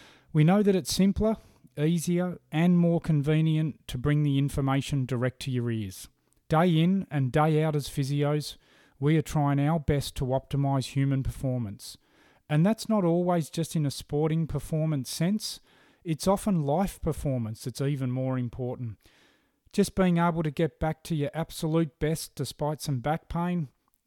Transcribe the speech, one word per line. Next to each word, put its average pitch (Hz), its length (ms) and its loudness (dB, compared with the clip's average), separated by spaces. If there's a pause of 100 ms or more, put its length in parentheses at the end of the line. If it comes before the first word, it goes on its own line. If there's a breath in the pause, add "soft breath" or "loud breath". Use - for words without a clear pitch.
(340 loud breath)
we 151 100 6
know 196 200 6
that 190 120 4
it's 160 180 -2
simpler, 208 440 2 (400 soft breath)
easier, 175 600 0 (120)
and 175 280 4
more 170 200 4
convenient 156 880 2
to 127 120 -8
bring 147 240 2
the 139 160 2
information 139 680 0
direct 123 360 -2
to 135 100 -6
your 120 180 0
ears. 107 380 -6 (420)
Day 160 320 4
in 185 300 2
and 135 200 0
day 156 320 2
out 156 120 0
as 143 140 -4
physios, 143 680 -2 (420 soft breath)
we 147 160 2
are 156 60 2
trying 143 380 0
our 156 200 2
best 143 360 -2
to 143 100 -4
optimise 135 680 -2
human 139 280 0
performance. 123 720 -6 (540 soft breath)
And 151 160 4
that's 220 240 0
not 208 160 2
always 175 460 0
just - 240 -4
in 156 100 0
a 135 60 -2
sporting 156 560 -2
performance 156 640 -2
sense. - 480 -2 (440 soft breath)
It's 160 240 -4
often 190 380 2
life 170 360 0
performance 127 600 -4
that's 127 180 -8
even 135 280 -2
more 131 300 -2
important. 123 580 -6 (720 soft breath)
Just - 240 0
being 180 240 2
able 170 240 0
to 156 80 -2
get 160 280 -2
back 160 260 -4
to 170 100 -4
your 143 180 -2
absolute 160 640 -2
best - 380 -4
despite 147 440 -6
some 135 200 -4
back 147 280 -4
pain, 175 420 -2 (380)